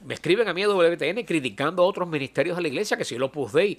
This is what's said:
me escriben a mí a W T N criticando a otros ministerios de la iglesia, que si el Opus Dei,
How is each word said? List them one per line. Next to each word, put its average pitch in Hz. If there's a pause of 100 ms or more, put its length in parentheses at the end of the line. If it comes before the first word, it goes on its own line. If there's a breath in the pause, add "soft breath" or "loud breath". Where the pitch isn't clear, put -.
me 123
escriben 202
a 180
mí 180
a 208
W 175
T 151
N 208
criticando 151
a 175
otros 185
ministerios 156
de 175
la 165
iglesia, 190
que 214
si 120
el 123
Opus 131
Dei, 180